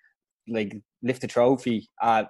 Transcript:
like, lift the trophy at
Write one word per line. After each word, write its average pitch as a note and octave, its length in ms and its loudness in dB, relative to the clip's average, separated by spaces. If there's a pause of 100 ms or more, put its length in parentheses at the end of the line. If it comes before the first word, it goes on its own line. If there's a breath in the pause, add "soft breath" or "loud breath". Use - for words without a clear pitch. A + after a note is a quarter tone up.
(480)
like, G#2+ 280 -4 (280)
lift B2 180 -4
the A2+ 60 -6
trophy B2 600 2 (140)
at A2 280 2